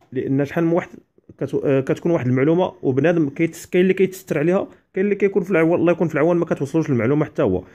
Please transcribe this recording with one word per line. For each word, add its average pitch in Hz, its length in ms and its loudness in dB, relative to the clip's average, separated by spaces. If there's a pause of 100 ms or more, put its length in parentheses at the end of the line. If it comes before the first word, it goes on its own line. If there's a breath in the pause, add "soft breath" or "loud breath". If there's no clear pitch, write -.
(120)
لأن 135 340 -2
شحال 170 200 -4
من 165 60 0
واحد 175 180 -2 (480)
كت-، 139 280 -4
آه، 135 140 2
كتكون - 320 -2
واحد 131 160 0
المعلومة 147 540 2
وبنادم 143 480 2
كيتس-، 165 420 -6
كاين 180 120 4
اللي 185 100 2
كيتستر 185 440 -2
عليها، 175 300 0 (260 loud breath)
كاين 190 120 -2
اللي 202 100 0
كيكون 202 280 0
في 185 80 -6
العوان، 165 280 2
الله 170 120 2
يكون 170 160 0
في 156 80 -6
العوان، 165 220 2
ما 170 80 0
كتوصلوش 156 440 -2
المعلومة 135 360 2
حتى - 160 -6
هو. 92 220 0 (120)